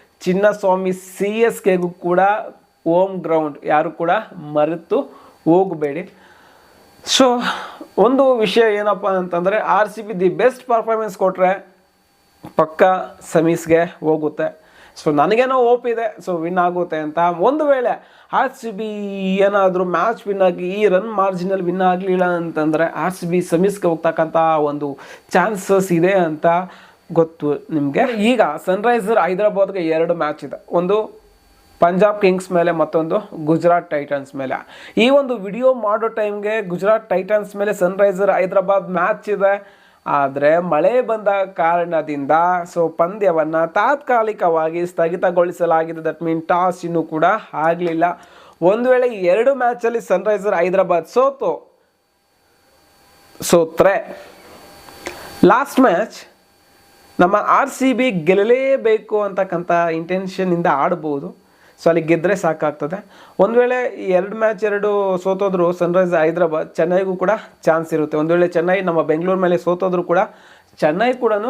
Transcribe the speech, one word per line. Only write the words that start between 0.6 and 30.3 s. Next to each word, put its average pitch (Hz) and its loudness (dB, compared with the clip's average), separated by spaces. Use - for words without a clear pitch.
ಸಿ - -8
ಎಸ್ 220 0
ಕೆಗೂ 185 0
ಕೂಡ 175 -2
ಹೋಮ್ 180 0
ಗ್ರೌಂಡ್, 156 -2
ಯಾರು 156 0
ಕೂಡ 170 -2
ಮರೆತು 170 0
ಹೋಗಬೇಡಿ. 165 0
So, 247 4
ಒಂದು 262 4
ವಿಷಯ 220 2
ಏನಪ್ಪ 202 -2
ಅಂತಂದ್ರೆ 185 -2
ಆರ್ 190 0
ಸಿ 220 -12
ಬಿ 208 -10
the 175 0
best 247 2
performance 220 -2
ಕೊಟ್ರೆ 185 0
ಪಕ್ಕ 160 2
ಸೆಮೀಸ್‌ಗೆ 165 2
ಹೋಗುತ್ತೆ. 156 -4
So, 151 0
ನನಗೇನೋ 240 2
ಹೋಪ್ 240 0
ಇದೆ, 226 -4
so, 175 -4
ವಿನ್ 175 -4
ಆಗುತ್ತೆ 175 -2
ಅಂತ. 151 -6
ಒಂದು 285 0
ವೇಳೆ 247 -2
ಆರ್ 247 0
ಸಿ 226 -12
ಬಿ 214 -8
ಏನಾದ್ರೂ 196 2
ಮ್ಯಾಚ್ 180 -2
ವಿನ್ 196 -2
ಆಗಿ 180 0
ಈ 208 0
ರನ್ 202 0
ಮಾರ್ಜಿನಲ್ಲಿ 190 -2
ವಿನ್ 175 -2
ಆಗ್ಲಿಲ್ಲ 185 2
ಅಂತಂದ್ರೆ 160 0
ಆರ್ 165 -4
ಸಿ 185 -10
ಬಿ 175 0
ಸೆಮೀಸ್‌ಗೆ 180 0
ಹೋಗ್ತಕ್ಕಂಥ 160 -2
ಒಂದು 147 -4
ಚಾನ್ಸಸ್ 190 0
ಇದೆ 175 2
ಅಂತ 165 0
ಗೊತ್ತು 160 0
ನಿಮ್ಗೆ. 156 -2
ಈಗ 220 2
ಸನ್‌ರೈಸರ್ 214 0
ಹೈದರಾಬಾದ್‌ಗೆ 190 0
ಎರಡು 165 0
ಮ್ಯಾಚ್ 151 -4